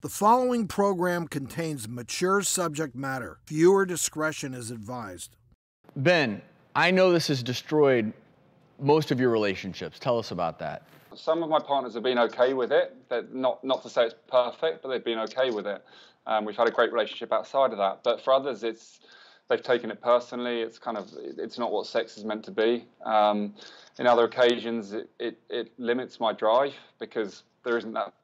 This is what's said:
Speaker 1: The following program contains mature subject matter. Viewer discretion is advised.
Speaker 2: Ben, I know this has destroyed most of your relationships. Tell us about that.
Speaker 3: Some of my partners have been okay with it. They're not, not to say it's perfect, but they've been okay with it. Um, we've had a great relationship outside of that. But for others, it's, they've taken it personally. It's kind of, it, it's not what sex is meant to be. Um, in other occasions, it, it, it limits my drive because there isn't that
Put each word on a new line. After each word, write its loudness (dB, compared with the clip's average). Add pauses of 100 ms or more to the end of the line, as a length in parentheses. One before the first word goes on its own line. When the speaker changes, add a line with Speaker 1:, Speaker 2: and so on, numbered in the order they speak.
Speaker 1:
The -10
following 2
program 0
contains -8
mature -2
subject -2
matter. -8
Viewer 6
discretion -4
is -10
advised. -12 (600)
Speaker 2:
Ben, 2 (320)
I 4
know 6
this 2
has 0
destroyed 2 (680)
most 2
of 0
your 4
relationships. -2
Tell 0
us -8
about -4
that. -8 (320)
Speaker 3:
Some -2
of -6
my 2
partners -2
have -6
been 2
okay 4
with -2
it. 2 (140)
They're -4
not, -2
not -2
to -16
say 2
it's -6 (140)
perfect, 0
but -10
they've -4
been -2
okay -2
with -4
it. -8 (440)
Um, 0
we've -6
had 4
a 2
great 2
relationship -2
outside 0
of -8
that. 0
But 0
for 0
others, 0
it's, -8 (480)
they've 0
taken 0
it -12
personally. 0
It's -8
kind -8
of, -10 (100)
it, -12
it's -10
not -4
what -4
sex -4
is -16
meant -8
to -14
be. 0 (180)
Um, 2 (420)
in -2
other 6
occasions, 0
it, -10
it, -8 (100)
it -6
limits -4
my 0
drive 2 (240)
because -6 (220)
there -2
isn't -4
that -6 (100)